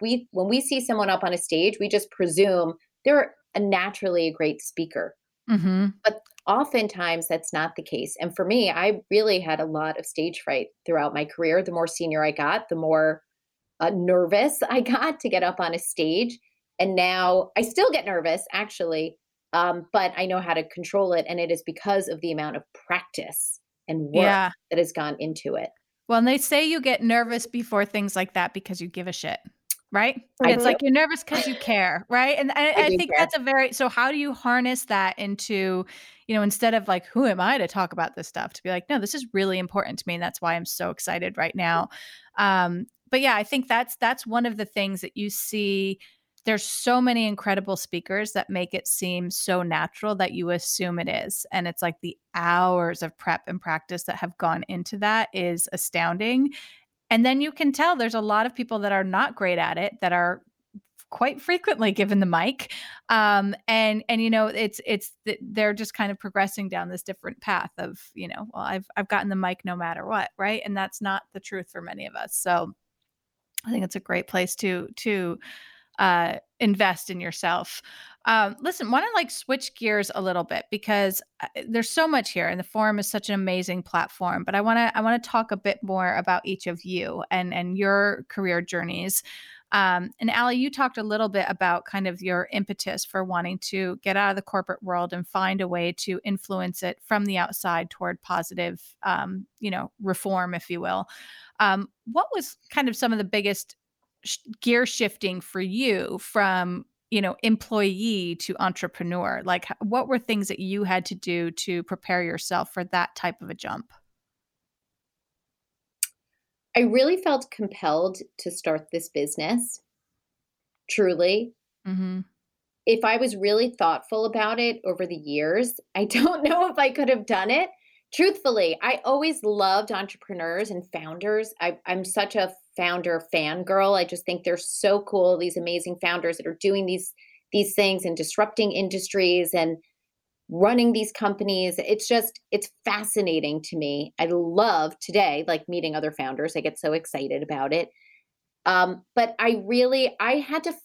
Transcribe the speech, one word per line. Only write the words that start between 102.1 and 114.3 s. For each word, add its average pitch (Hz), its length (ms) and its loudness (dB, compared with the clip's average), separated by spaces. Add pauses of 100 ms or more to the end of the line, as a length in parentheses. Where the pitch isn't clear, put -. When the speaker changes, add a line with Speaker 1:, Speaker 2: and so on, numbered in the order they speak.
Speaker 2:
was - 240 -6 (120)
kind 269 200 0
of 220 60 -4
some 240 160 0
of 220 60 0
the 208 60 -2
biggest 202 520 -2 (480)
sh-, - 140 -8 (240)
gear 240 240 4
shifting 190 560 -4
for 190 200 -8
you 190 580 0
from, 185 640 0 (260)
you 214 100 2
know, 190 220 -2
employee 208 920 0
to - 220 -6
entrepreneur? 180 840 -4
Like, 180 260 -2
h-, - 80 -8
what 233 280 0
were 254 120 0
things 208 300 -2
that - 100 -6
you 196 240 -2
had 185 240 0
to 190 80 -8
do 170 360 -2
to 175 320 -4
prepare 180 400 -4
yourself - 500 -4
for 180 120 -6
that 180 300 -2
type - 260 -6
of - 80 -16
a - 60 -10
jump? - 380 -10 (2750)